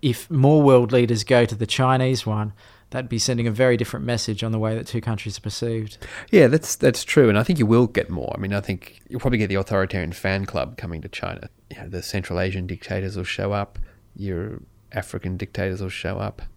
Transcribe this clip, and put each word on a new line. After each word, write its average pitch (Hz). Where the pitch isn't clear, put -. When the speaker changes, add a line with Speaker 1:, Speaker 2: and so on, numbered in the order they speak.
Speaker 1:
If 123
more 147
world 127
leaders 120
go 120
to 110
the 110
Chinese 131
one, 107
that'd 127
be 117
sending 117
a -
very 123
different 117
message 113
on 110
the 113
way 110
that -
two 120
countries 107
are -
perceived. 113
Speaker 2:
Yeah, 170
that's, 151
that's -
true. 131
And 104
I 110
think 160
you 123
will 117
get -
more. 82
I -
mean, 98
I 101
think -
you'll 123
probably 123
get 107
the 95
authoritarian 95
fan 95
club 95
coming 82
to -
China. -
You -
know, -
the 90
Central 90
Asian 95
dictators 95
will 90
show 98
up. 101
Your 95
African 92
dictators 95
will 95
show -
up. 104